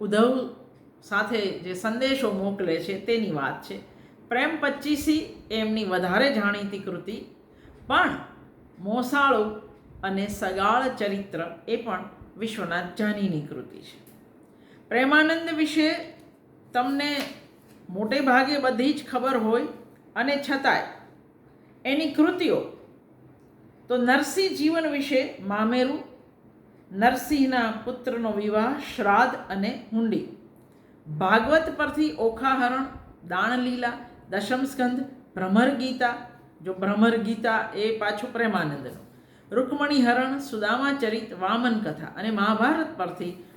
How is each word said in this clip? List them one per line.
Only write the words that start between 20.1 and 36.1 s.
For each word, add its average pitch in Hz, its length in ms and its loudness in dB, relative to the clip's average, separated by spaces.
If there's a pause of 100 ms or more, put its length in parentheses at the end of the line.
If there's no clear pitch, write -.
અને 277 340 0
છતાંય 269 320 2 (1000)
એની 285 280 0
કૃતિઓ, 320 480 2 (1300)
તો 247 80 0
નરસિંહ 294 600 2
જીવન 320 300 2
વિશે 277 540 0
મામેરું, 226 600 0 (880)
નરસિંહના 254 800 2 (140)
પુત્રનો 233 480 -4
વિવાહ, 214 420 2 (220)
શ્રાદ્ધ 214 380 4 (160)
અને 202 420 -4
હુંડી, 226 360 0 (880)
ભાગવત 240 580 4
પરથી 302 420 0
ઓખાહરણ, 262 680 2 (420)
દાણલીલા, 240 640 0 (380)
દશમ 254 340 0
સ્કંદ, 254 360 0 (340)
ભ્રમર 202 400 4
ગીતા, 247 560 -2 (340)